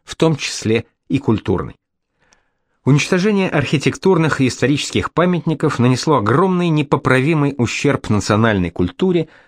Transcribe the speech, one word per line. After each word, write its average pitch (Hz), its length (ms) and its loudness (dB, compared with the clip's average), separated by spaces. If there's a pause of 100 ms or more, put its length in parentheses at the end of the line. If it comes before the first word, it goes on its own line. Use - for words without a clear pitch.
в - 100 -16
том 160 220 0
числе - 480 -2 (240)
и 139 100 0
культурной. 107 560 -2 (1080)
Уничтожение 185 680 2
архитектурных 160 920 0
и 131 60 2
исторических 123 680 -2
памятников 160 680 0
нанесло 127 380 2
огромный 175 500 0
непоправимый 143 920 0
ущерб 131 520 -2
национальной 104 600 0
культуре, 165 580 -2 (200)